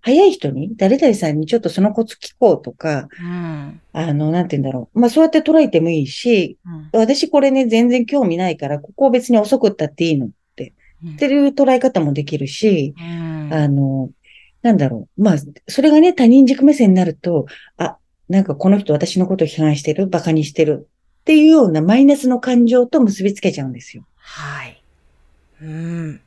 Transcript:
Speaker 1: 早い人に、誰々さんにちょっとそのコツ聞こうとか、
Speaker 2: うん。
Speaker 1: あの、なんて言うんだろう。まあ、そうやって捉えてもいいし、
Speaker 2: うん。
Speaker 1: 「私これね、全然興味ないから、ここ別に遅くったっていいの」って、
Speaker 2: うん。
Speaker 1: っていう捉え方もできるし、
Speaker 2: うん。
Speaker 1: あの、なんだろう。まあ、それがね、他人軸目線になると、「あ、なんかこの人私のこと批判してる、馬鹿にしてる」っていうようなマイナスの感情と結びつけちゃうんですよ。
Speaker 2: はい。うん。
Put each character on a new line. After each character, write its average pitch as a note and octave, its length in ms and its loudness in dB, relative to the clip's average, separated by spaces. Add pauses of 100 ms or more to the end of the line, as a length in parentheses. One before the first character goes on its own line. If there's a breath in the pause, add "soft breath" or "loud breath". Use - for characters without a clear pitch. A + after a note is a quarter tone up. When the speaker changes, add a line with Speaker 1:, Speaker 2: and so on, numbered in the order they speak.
Speaker 1:
早 D4+ 240 4
い F4+ 60 6
人 - 200 -6
に、 D#3+ 240 -10
誰 G3 220 2
々 C4 160 2
さ F#3+ 160 -4
ん D3 100 -2
に D#3 60 -4
ち A#3 100 -4
ょ A3+ 40 0
っ - 20 -4
と F3 80 -6
そ F#3+ 120 -4
の G#3 120 2
コ A3 120 -2
ツ - 100 -20
聞 - 240 -20
こ G#3 140 4
う - 80 -2
と B2 100 -14
か、 D3 360 -6 (120)
Speaker 2:
う F3 40 -16
ん。 E3 580 -12 (120)
Speaker 1:
あ D#3 200 -4
の、 D3+ 180 -2
な F3 120 -2
ん E3+ 40 -6
て D3+ 100 -6
言 C#3 60 -4
う C3+ 40 -4
ん C3 40 -6
だ - 0 -
ろ B2 220 -10
う。 G#3+ 60 -2
ま A#3+ 80 4
あ、 - 20 2
そ D#4 120 2
う - 20 6
や D#4+ 40 4
っ - 40 -2
て D#4+ 80 2
捉 D#4 200 2
え C#4+ 100 2
て E3 120 0
も E3 80 -2
い D#3 140 -2
い C3 40 -6
し、 G#3 580 -2
Speaker 2:
う F3+ 40 -18
ん。 D#3 200 -16 (100)
Speaker 1:
「私 C#4 300 0
こ D4 100 2
れ C4+ 120 2
ね、 C4 140 0
全 A#3 240 2
然 A#3+ 160 0
興 C#4 200 -2
味 E3+ 120 -2
な F#3 120 -4
い D#3 80 -6
か C#3 100 -8
ら、 D3 120 -6
こ - 160 -20
こ C#4 140 0
別 B3 200 -2
に A#3+ 80 2
遅 G#3 220 0
く G#3 100 0
っ - 20 0
た D#3+ 140 -6
っ D3 40 -8
て - 160 -6
い D#3+ 60 -2
い D3 60 -2
の」 A#2+ 100 -4
っ - 20 -12 (260)
て、 - 180 -16 (300)
Speaker 2:
う E3 60 -14
ん。 D3+ 40 -16
Speaker 1:
っ - 40 -18
て D4 80 -2
い C#4 120 0
う C#4+ 100 2
捉 C#4 240 2
え B3+ 80 2
方 B3+ 220 -2
も C#3+ 120 -2
で D3 100 -6
き D3+ 140 -8
る C#3 100 -6
し、 D3+ 500 -2
Speaker 2:
う E3+ 40 -20
ん。 D#3+ 520 -10
Speaker 1:
あ D3+ 140 0
の、 C3+ 420 -2 (520 soft breath)
な A#3 120 2
ん F3+ 40 2
だ C#3 120 0
ろ A2 180 -10 (100)
う。 G3 60 0
ま G3 100 2
あ、 - 20 2 (320)
そ - 140 -2
れ D4+ 80 4
が D4+ 100 6
ね、 F4+ 140 4
他 B3 140 2
人 C4+ 180 8
軸 C4+ 180 0
目 D4 100 4
線 A#3+ 160 2
に F#3 60 4
な F#3 80 2
る D#3+ 120 -4
と、 E3+ 320 -4 (300 loud breath)
「あ、 E3+ 200 -6 (320)
な F#3+ 120 2
ん - 20 -2
か D3+ 120 -4
こ F#3+ 140 0
の G3+ 80 4
人 G3+ 160 -2
私 E3 240 -2
の F3+ 80 0
こ F#3 120 -4
と E3 80 0
批 D#3 180 -4
判 D3+ 120 2
し C#3+ 60 -10
て D3+ 120 -4
る、 F#3+ 120 -2
馬 F3+ 160 -4
鹿 E3 100 -4
に D#3 120 0
し D3 100 -10
て D#3+ 100 0
る」 D3+ 240 -2 (340)
っ - 20 -20
て D#4 120 2
い D4+ 100 6
う - 20 8
よ D#4 180 6
う F3 60 0
な D#3 100 0
マ G3 160 2
イ C#4 80 6
ナ C#4+ 100 6
ス C#4+ 120 -4
の B3 120 0
感 B3 260 2
情 B3 220 2
と D#4 140 0
結 G3 220 -2
び G3+ 100 -2
つ G3+ 60 -12
け F#3 120 -2
ち D3 100 -10
ゃ C3+ 40 -8
う C3 40 -10
ん B2 40 -12
で A#2+ 80 -18
す - 140 -20
よ。 C3+ 100 -20 (100)
Speaker 2:
は C#3+ 500 -16
い。 - 160 -20 (800)
う D#3 40 -20
ん。 D#3+ 600 -10